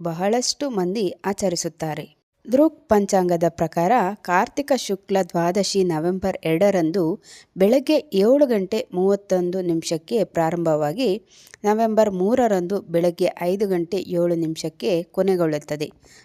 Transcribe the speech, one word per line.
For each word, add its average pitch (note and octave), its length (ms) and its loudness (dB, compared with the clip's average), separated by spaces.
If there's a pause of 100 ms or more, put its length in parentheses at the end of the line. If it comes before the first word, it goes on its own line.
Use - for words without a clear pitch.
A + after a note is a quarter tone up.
ಬಹಳಷ್ಟು G3+ 680 -2
ಮಂದಿ F#3+ 400 -2 (160)
ಆಚರಿಸುತ್ತಾರೆ. E3+ 880 -6 (360)
ದೃಕ್ D#4 380 2
ಪಂಚಾಂಗದ F#3 600 2
ಪ್ರಕಾರ E3+ 420 -2 (300)
ಕಾರ್ತಿಕ A#3 540 -2
ಶುಕ್ಲ G3+ 480 -4
ದ್ವಾದಶಿ F3+ 600 0
ನವೆಂಬರ್ F3+ 600 -2
ಎರಡರಂದು E3+ 760 0 (380)
ಬೆಳಗ್ಗೆ B3+ 560 2
ಏಳು A#3+ 320 4
ಗಂಟೆ G#3 480 -2
ಮೂವತ್ತೊಂದು F#3 680 0
ನಿಮಿಷಕ್ಕೆ E3+ 640 -2
ಪ್ರಾರಂಭವಾಗಿ E3 1000 -2 (400)
ನವೆಂಬರ್ G#3+ 480 2
ಮೂರರಂದು G3 720 0
ಬೆಳಗ್ಗೆ E3+ 480 0 (120)
ಐದು G3 260 0
ಗಂಟೆ F3+ 300 -2
ಏಳು F3 380 -2
ನಿಮಿಷಕ್ಕೆ E3 680 -4
ಕೊನೆಗೊಳ್ಳುತ್ತದೆ. D#3 880 -2 (340)